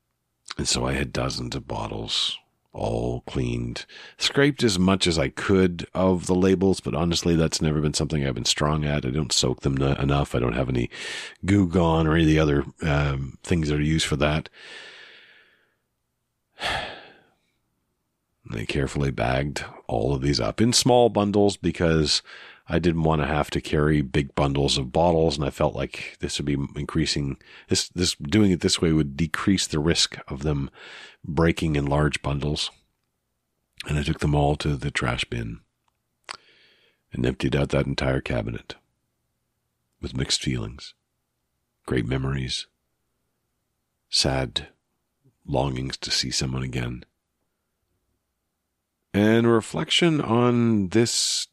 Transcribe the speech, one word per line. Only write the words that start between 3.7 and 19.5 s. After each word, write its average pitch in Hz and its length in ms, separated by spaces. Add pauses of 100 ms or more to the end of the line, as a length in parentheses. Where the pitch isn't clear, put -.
scraped 139 460
as 104 140
much 92 300
as 82 100
I 69 120
could 92 640
of 90 340
the 92 80
labels, 92 440
but - 140
honestly, 85 420
that's 80 260
never 78 200
been 76 120
something 73 320
I've 65 100
been 60 100
strong 76 400
at. 73 200
I 65 40
don't 69 240
soak 64 280
them 67 200
n-, 69 160
enough. 69 380
I - 40
don't 62 140
have 64 160
any 62 200 (560)
Goo 98 220
Gone 82 400
or 78 60
any 82 100
of 78 60
the 78 100
other, 71 260 (180)
um, 71 600
things 80 260
that 76 100
are - 20
used 78 240
for - 120
that. 76 360
<sighs> - 60 (4000)
I 55 160
carefully 69 460
bagged 64 540 (220)